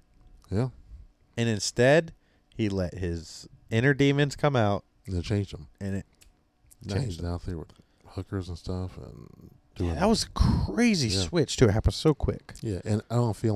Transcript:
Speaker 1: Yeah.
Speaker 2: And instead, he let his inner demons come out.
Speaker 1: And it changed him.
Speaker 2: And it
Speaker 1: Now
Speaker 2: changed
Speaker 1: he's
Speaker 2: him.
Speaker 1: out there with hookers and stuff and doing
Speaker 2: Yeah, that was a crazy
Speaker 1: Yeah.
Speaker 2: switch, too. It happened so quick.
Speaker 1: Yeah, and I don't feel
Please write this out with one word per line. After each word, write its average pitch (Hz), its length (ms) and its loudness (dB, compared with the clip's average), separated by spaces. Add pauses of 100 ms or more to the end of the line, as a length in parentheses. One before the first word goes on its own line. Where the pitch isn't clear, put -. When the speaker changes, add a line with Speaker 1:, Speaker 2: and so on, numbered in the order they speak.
(500)
Speaker 1:
Yeah. 117 180 0 (680)
Speaker 2:
And 117 120 0
instead, 131 640 4 (420)
he 110 140 0
let 95 260 -2
his 85 540 -8 (220)
inner 123 240 4
demons 139 420 2
come 143 200 2
out. 101 280 2 (220)
Speaker 1:
And 95 100 -4
it 85 80 -2
changed 101 300 -2
him. 76 140 -14 (120)
Speaker 2:
And 98 160 -4
it 92 100 -8 (760)
Speaker 1:
Now 98 120 -6
Speaker 2:
changed 127 160 -2
Speaker 1:
he's 80 80 -10
Speaker 2:
him. 85 60 -6
Speaker 1:
out 87 200 -6
there 90 120 -6
with 76 140 -14 (340)
hookers 95 420 -8
and 87 100 -8
stuff 92 400 -8
and - 540 -20 (240)
doing 87 140 -2
Speaker 2:
Yeah, 80 100 -4
that 190 80 2
was 226 160 2
a - 60 -12
crazy 214 800 2
Speaker 1:
Yeah. 95 100 0
Speaker 2:
switch, 123 360 0
too. 131 100 6
It 104 80 6
happened 110 200 2
so - 180 2
quick. - 480 -4
Speaker 1:
Yeah, 104 240 -4
and 107 240 0
I 113 60 -4
don't 120 220 0
feel 110 200 0